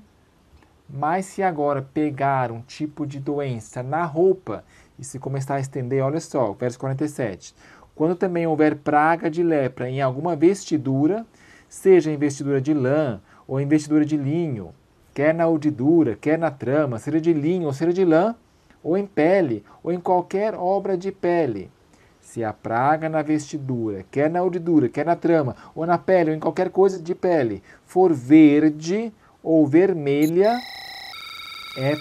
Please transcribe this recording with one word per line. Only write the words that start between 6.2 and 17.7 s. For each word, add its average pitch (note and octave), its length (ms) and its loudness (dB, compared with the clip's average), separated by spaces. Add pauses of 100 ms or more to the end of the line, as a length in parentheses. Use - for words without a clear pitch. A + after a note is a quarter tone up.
só, A#2 320 -2
verso B2 260 -6
quarenta C3+ 240 -6
e D3+ 60 -4
sete. A2+ 440 -8 (420)
"Quando E3 200 0
também F3 320 -2
houver D3+ 280 2
praga D#3 540 0
de E3+ 140 -2
lepra C3+ 460 0
em C3+ 120 -4
alguma C#3+ 340 -2
vestidura, D#3 920 0 (440)
seja F3 420 4
em D3+ 60 -4
vestidura C#3 420 -2
de C#3 140 0
lã C3+ 480 0 (260)
ou C3 120 -4
em C#3 80 -2
vestidura D3+ 360 2
de D3 140 -2
linho, C#3 560 -4 (400)
quer D3 200 2
na E3 140 0
urdidura, D3 720 2
quer D3+ 180 0
na D#3+ 140 -2
trama, C3+ 480 -2
seja D3+ 220 -2
de E3 100 2
linho D#3+ 360 0
ou C3+ 60 -2